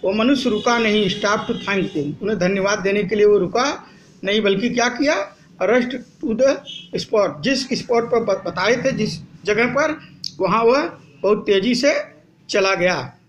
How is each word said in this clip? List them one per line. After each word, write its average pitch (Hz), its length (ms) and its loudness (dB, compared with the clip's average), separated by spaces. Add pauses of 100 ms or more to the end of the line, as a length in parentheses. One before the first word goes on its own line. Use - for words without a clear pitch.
वो 196 100 0
मनुष्य 247 360 2
रुका 226 280 0
नहीं, 214 320 2
stop - 160 -4
to 208 140 2
thank - 300 -6
him, 190 280 -2
उन्हें 175 420 -4
धन्यवाद 196 400 0
देने 196 240 0
के 208 120 -2
लिए 208 100 4
वो 208 120 6
रुका 240 500 -2 (360)
नहीं, 202 180 0
बल्कि 202 280 0
क्या 240 200 0
किया? 294 460 -2 (280)
Rushed 233 280 2
to - 400 -8
the 262 240 2 (500)
spot, 175 360 0
जिस 262 320 -2
spot 233 340 0
पर 233 120 0
ब-, 190 280 -2
बताए 185 280 0
थे, 262 160 -2
जिस 214 180 -2 (360)
जगह 214 200 0
पर, 294 340 -2 (400)
वहाँ 196 240 2
वह 285 340 2 (240)
बहुत 208 240 0
तेज़ी 202 300 2
से 320 280 0 (460)
चला 196 260 2
गया। 175 380 -2 (160)